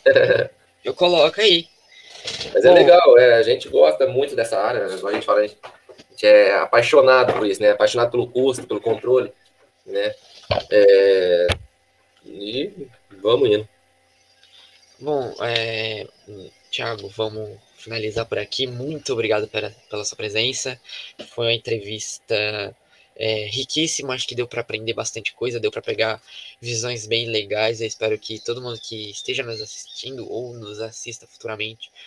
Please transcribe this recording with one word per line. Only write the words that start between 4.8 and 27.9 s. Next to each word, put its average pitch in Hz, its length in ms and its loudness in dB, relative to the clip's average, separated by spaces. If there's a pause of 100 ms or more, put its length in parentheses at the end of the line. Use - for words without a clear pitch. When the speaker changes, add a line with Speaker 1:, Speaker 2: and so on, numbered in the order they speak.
Speaker 1:
né? 92 60 -8
Agora 98 200 -6
a - 20 -2
gente 110 100 -6
fala, 104 140 2
a 107 80 2
gente - 100 -20 (640)
é 104 340 6
apaixonado 127 760 4
por 104 140 -2
isso, 95 160 -4
né? 104 80 6
Apaixonado 120 400 0
pelo 123 180 -2
custo, 127 380 -2
pelo 107 120 -6
controle, 120 540 0 (540)
né? 101 260 -4 (580)
É, 98 760 6 (760)
e 131 640 -12 (360)
vamos 120 260 2
indo. 107 180 0 (1300)
Speaker 2:
Bom, 135 420 -4
é, 113 640 -4 (640)
Thiago, 110 400 -8
vamos 107 480 -8 (180)
finalizar 110 520 -8
por 110 100 -6
aqui. 104 300 -6
Muito 135 460 -10
obrigado 107 340 -2
pela, 104 240 -8 (180)
pela 104 160 -8
sua - 100 -10
presença. 117 640 -6 (500)
Foi 117 180 -6
uma 117 60 0
entrevista, 107 1200 -6 (440)
é, 107 280 -4
riquíssima. 135 680 -6
Acho - 140 -8
que 123 60 -12
deu 120 140 -6
pra - 140 -8
aprender 110 320 -8
bastante 110 420 -10
coisa, 120 240 -6
deu 107 100 -2
pra 113 120 -8
pegar 110 420 -4 (380)
visões 117 440 -8
bem 113 220 -2
legais. 110 540 -2
Eu 113 60 -4
espero 110 300 -4